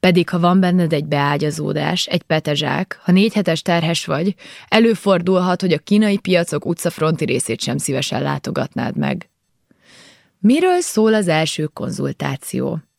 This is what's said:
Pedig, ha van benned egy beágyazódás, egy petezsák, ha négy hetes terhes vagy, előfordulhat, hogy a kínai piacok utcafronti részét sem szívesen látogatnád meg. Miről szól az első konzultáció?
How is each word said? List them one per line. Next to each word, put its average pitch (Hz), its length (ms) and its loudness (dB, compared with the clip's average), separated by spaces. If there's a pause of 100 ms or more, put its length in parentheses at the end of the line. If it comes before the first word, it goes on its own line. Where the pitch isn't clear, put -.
Pedig, 180 280 4
ha 180 100 -2
van 175 220 4
benned 180 320 2
egy 151 140 -2
beágyazódás, 151 1000 -2
egy 180 160 -2
petezsák, 151 800 -2
ha 180 100 2
négy 196 220 4
hetes 175 280 0
terhes 170 420 0
vagy, 165 300 -2 (340)
előfordulhat, 185 920 2
hogy 185 120 2
a 147 60 2
kínai 208 400 2
piacok 170 480 0
utcafronti 160 580 -2
részét 123 360 -4
sem 135 180 -4
szívesen 135 440 -4
látogatnád 139 760 -6
meg. 143 320 -4 (1120)
Miről 339 420 2
szól 220 340 0
az 208 140 0
első 156 360 0
konzultáció? 135 1120 -6 (200)